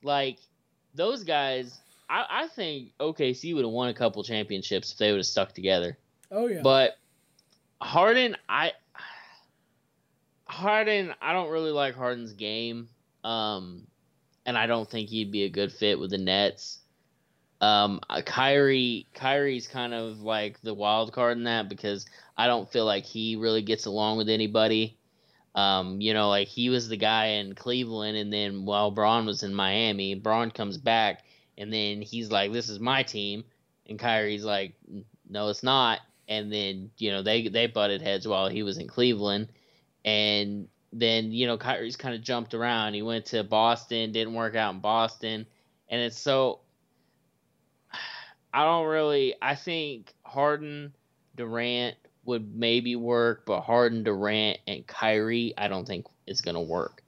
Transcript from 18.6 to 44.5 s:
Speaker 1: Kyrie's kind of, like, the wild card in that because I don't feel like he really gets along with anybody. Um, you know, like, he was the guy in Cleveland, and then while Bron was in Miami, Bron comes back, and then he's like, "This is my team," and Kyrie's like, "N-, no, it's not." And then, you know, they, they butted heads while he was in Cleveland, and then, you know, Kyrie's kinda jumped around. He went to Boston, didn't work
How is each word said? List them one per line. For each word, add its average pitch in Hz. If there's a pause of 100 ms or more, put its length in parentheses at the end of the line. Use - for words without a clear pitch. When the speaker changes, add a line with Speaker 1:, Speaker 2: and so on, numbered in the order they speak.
Speaker 1:
Kyrie's 135
kind 120
of, 113
like, 107
the 110
wild 107
card 120
in 117
that 117
because 101 (300)
I 117
don't 117
feel 113
like 101
he 113
really 110
gets 107
along 107
with 107
anybody. 110 (580)
Um, 95
you 107
know, 107
like, 101
he 120
was 120
the 110
guy 110
in 104
Cleveland, 113
and 104
then 101
while 104
Bron 110
was 101
in 98
Miami, 98
Bron 110
comes 107
back, 113 (360)
and 104
then 104
he's 113
like, 101
"This 117
is 104
my 131
team," 104 (440)
and 107
Kyrie's 107
like, 98 (140)
"N-, 98 (240)
no, 104
it's 101
not." 131 (280)
And 107
then, 98
you 107
know, 98
they, 110
they 113
butted 104
heads 98
while 95
he 107
was 98
in -
Cleveland, 107 (560)
and 104 (240)
then, 113
you 120
know, 117
Kyrie's 117
kinda 123
jumped 117
around. 113
He 104
went 113
to 113
Boston, 113
didn't 113
work 113